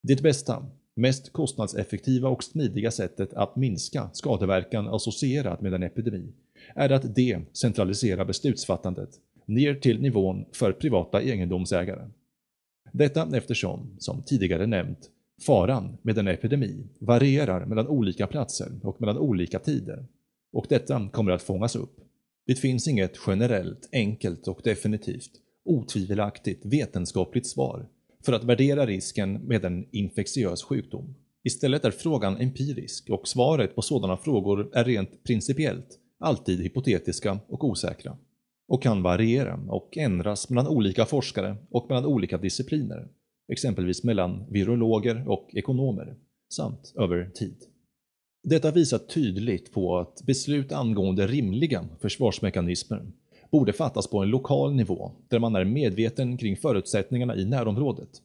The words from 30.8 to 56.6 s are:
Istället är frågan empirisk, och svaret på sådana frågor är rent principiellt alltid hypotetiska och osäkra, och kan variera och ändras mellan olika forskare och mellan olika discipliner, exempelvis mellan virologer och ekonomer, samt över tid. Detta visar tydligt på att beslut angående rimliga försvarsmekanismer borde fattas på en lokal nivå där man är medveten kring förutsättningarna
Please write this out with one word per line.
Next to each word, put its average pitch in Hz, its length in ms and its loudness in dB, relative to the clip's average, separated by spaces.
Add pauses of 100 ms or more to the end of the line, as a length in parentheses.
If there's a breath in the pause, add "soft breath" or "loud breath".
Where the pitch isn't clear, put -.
Istället 135 420 0
är 107 60 4
frågan 104 460 0
empirisk, - 720 -4
och - 180 -2
svaret 131 480 4
på 113 60 -2
sådana 98 360 0
frågor 101 560 0
är 120 100 4
rent 113 400 0
principiellt 131 760 -2 (200)
alltid 92 420 0
hypotetiska 98 840 0
och - 160 -6
osäkra, 110 540 -4 (500)
och 127 160 2
kan 104 200 2
variera 101 640 2
och - 300 -6
ändras 104 520 -2
mellan 127 180 2
olika 113 380 2
forskare 104 520 -2 (120)
och - 200 -2
mellan 131 160 0
olika 110 320 0
discipliner, 98 720 -4 (440)
exempelvis 95 520 -2
mellan 95 460 0
virologer 113 800 2
och 98 240 -2
ekonomer, 123 600 -2 (340)
samt - 460 -8
över 87 340 0
tid. - 280 -8 (840)
Detta 156 280 4
visar 147 260 6
tydligt 107 760 -2
på 90 240 2
att - 280 -4
beslut 139 460 0
angående 101 560 2
rimliga 117 580 0 (160)
försvarsmekanismer 95 1120 -2 (400 soft breath)
borde 143 220 6
fattas 123 340 -2
på 101 160 0
en 98 60 2
lokal 139 460 2
nivå 95 360 0 (160)
där 120 120 2
man 113 160 0
är 92 100 2
medveten 117 720 0
kring 107 200 -2
förutsättningarna 120 800 0